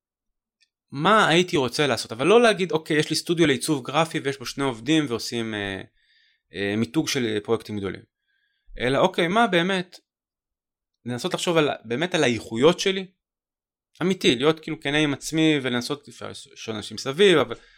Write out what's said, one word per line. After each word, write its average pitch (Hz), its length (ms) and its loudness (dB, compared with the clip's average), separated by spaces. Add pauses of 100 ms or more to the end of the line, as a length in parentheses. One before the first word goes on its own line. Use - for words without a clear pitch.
(920)
מה 175 380 2
הייתי 175 280 2
רוצה 139 300 0
לעשות? 113 260 -2
אבל 123 140 -2
לא 226 160 6
להגיד, 190 300 2
"אוקיי, 160 240 -2
יש 151 140 0
לי 156 60 -2
סטודיו 165 300 0
לעיצוב 131 400 -2
גרפי 156 320 -2
ויש 135 200 -4
בו 120 80 -14
שני 139 180 -6
עובדים 139 440 0
ועושים, 113 460 -4
אה, 98 280 -6 (720)
אה, 101 220 -2
מיתוג 139 320 -2
של 113 360 -2
פרויקטים 107 340 -4
גדולים." 92 240 -8 (760)
אלא, 127 200 0
"אוקיי, 175 300 2
מה 226 180 2
באמת?" 185 540 -2 (1040)
לנסות 123 300 -4
לחשוב 170 220 0
על, 151 120 4 (160)
באמת 131 300 -4
על 160 100 2
האיכויות 123 560 2
שלי. 190 260 -4 (960)
אמיתי, 185 340 2
להיות 156 240 0
כאילו 156 200 -10
כנה 143 180 -2
עם 151 140 2
עצמי 156 500 0
ולנסות, 123 460 -6
אפשר 104 220 -14
לשאול - 460 -12
אנשים 104 220 -12
סביב, 165 400 4
אבל 117 180 0 (220)